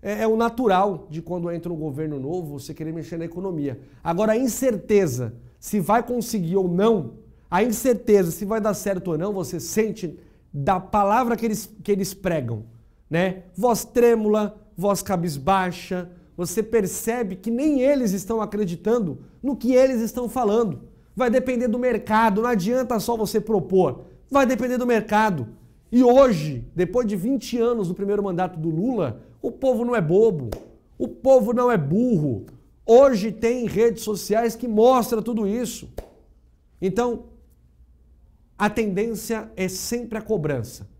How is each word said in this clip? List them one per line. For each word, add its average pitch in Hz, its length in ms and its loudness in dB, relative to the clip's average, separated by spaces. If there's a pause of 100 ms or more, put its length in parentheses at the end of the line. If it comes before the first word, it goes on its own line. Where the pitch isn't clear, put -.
É, 214 220 -4
é 226 60 0
o 220 80 2
natural 208 720 0
de 156 100 -10
quando 170 300 -6
entra 170 220 -6
um 170 40 -6
governo 151 440 -6
novo, 147 380 -8
você 131 140 -14
querer 160 200 -10
mexer 165 260 -10
na 165 60 -8
economia. 165 560 -6 (220)
Agora, 196 300 0
a 220 60 2
incerteza 202 960 0 (240)
se - 220 -4
vai 208 240 2
conseguir 220 520 -4
ou 190 120 2
não, 185 460 2 (360)
a 180 140 2
incerteza 208 640 2
se 165 140 -8
vai 214 160 -2
dar 208 120 0
certo 185 360 -4
ou 160 100 -2
não, 196 140 -4
você 180 260 -6
sente 202 580 -4 (380)
da 143 260 0
palavra 214 560 0
que 220 80 -6
eles, 214 240 -4 (140)
que 208 100 -2
eles 190 220 -2
pregam, 120 500 -4 (460)
né? 180 320 -2 (120)
Voz 233 300 0
trêmula, 214 720 2 (200)
voz 190 260 0
cabisbaixa, 180 1040 -2 (280)
você 175 260 -4
percebe 220 720 -2
que 226 140 -8
nem 269 320 0
eles 254 300 2
estão 220 280 -4
acreditando 202 800 -2 (240)
no 240 140 -2
que 240 160 0
eles 262 280 4
estão 233 280 -4
falando. 220 540 0 (320)
Vai 254 140 0
depender 254 380 0
do 247 120 0
mercado, 220 640 2
não 240 60 0
adianta 240 520 0
só 233 160 -2
você 214 240 -2
propor, 185 640 0 (260)
vai 277 160 4
depender 247 320 0
do 247 80 0
mercado. 214 640 2 (440)
E 247 120 6
hoje, 190 600 6 (100)
depois 185 320 0
de 208 100 -2
vinte 233 420 -2
anos 233 300 0
do 180 60 -4
primeiro 202 280 -2
mandato 180 380 -2
do 160 100 -2
Lula, 170 500 -2 (220)
o - 80 -4
povo 247 340 0
não 240 120 0
é 220 40 2
bobo, 170 500 2 (460)
o - 120 -4
povo 247 440 4
não 247 160 2
é 233 80 2
burro. 156 720 0 (400)
Hoje 226 460 6
tem 233 340 -2
redes 220 380 0
sociais 214 500 -2
que 247 140 -8
mostram 233 520 4
tudo 220 280 -2
isso. 220 400 -6 (920)
Então, 226 440 -2 (1300)
a - 120 0
tendência 214 880 -4
é 185 120 -2
sempre 233 500 -8
a 208 40 -10
cobrança 151 640 -4 (140)